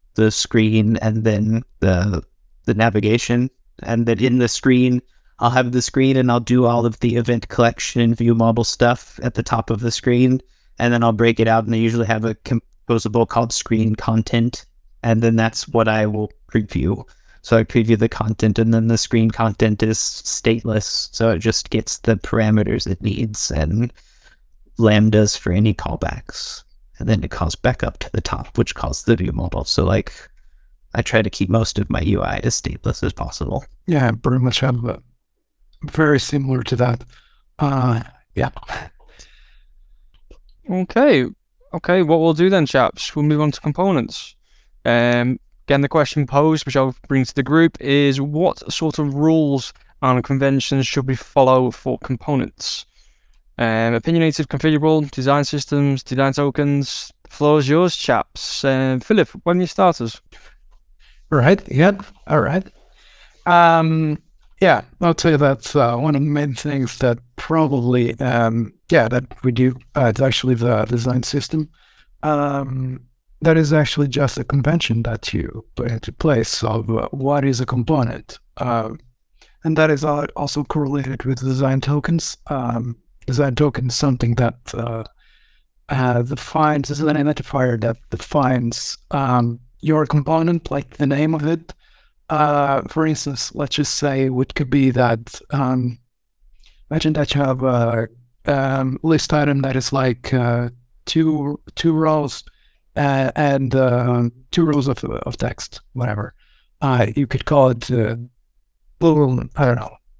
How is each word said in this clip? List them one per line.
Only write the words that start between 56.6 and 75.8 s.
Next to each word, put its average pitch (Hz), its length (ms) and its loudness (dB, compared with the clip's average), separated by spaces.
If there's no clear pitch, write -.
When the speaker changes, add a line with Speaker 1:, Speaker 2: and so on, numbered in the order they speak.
Speaker 3:
The - 60 -20
floor 147 280 2
is 131 100 0
yours, 170 260 2
chaps. - 720 -4
Um, 131 360 0
Philip, 196 280 2
why 175 100 0
don't 180 80 2
you 175 60 0
start 180 340 2
us? 113 200 -8
Speaker 2:
Right, 151 400 4
yeah, 180 280 4
all 147 140 2
right. 170 260 -2
Um, 160 720 4
yeah, 160 220 4
I'll 170 140 4
tell 165 180 2
you 147 40 4
that, 139 400 0
uh, 120 200 2
one 147 180 0
of 139 80 0
the 151 60 0
main 147 260 -2
things 139 440 -6
that 120 200 2
probably, 127 800 0
um, 117 540 0
yeah, 123 180 4
that 123 160 -2
we 127 80 2
do, 127 240 2
uh, 135 100 2
it's 113 140 0
actually 127 340 0
the 113 320 0
design 123 360 -2
system. 151 460 -4
Um, 139 800 -4
that 160 160 4
is 156 160 4
actually 147 360 2
just 139 300 -2
a 120 60 -6
convention 139 600 0
that 113 300 -6
you - 300 -6
put 120 140 -4